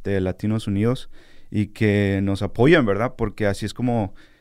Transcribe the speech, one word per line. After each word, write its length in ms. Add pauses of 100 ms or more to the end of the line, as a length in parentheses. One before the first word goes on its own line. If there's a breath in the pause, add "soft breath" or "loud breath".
de 180
Latinos 460
Unidos 420 (400 soft breath)
y 180
que 540
nos 220
apoyen, 420
¿verdad? 320
Porque 300
así 180
es 80
como, 400 (280 soft breath)